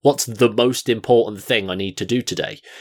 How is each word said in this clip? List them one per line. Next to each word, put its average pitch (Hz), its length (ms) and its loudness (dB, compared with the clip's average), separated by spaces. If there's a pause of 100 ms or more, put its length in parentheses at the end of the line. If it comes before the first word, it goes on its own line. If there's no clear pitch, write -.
what's 139 220 2
the 113 260 2
most 120 380 0
important 113 540 0
thing 107 260 -2
I 92 60 -4
need 98 240 -6
to 104 60 -6
do 117 180 -2
today? - 380 -6 (200)